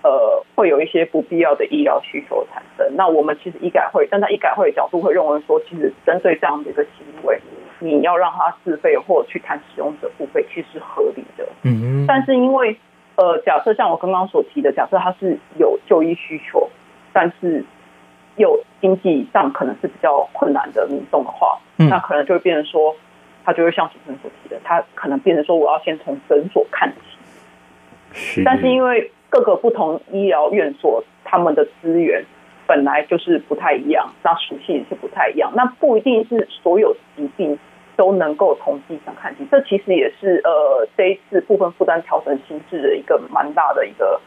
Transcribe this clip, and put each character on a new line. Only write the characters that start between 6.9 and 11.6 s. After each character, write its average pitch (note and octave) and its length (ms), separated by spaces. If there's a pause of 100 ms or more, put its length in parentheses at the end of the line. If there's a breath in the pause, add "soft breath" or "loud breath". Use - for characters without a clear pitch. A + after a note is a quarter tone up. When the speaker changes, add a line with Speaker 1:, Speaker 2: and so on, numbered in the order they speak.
Speaker 1:
为， - 120 (440)
你 D#3 220
要 E3+ 140
让 F3+ 140
他 D#3+ 320
自 E3 140
费 D#3+ 200
或 C#3+ 300
去 - 140
谈 - 180
使 - 220
用 D3 200
者 E3 160
付 - 160
费， D3+ 220
其 E3+ 60
实 D#3+ 140
是 D#3+ 40
合 - 240 (140)
理 C3+ 80 (120)
的。 - 80 (180)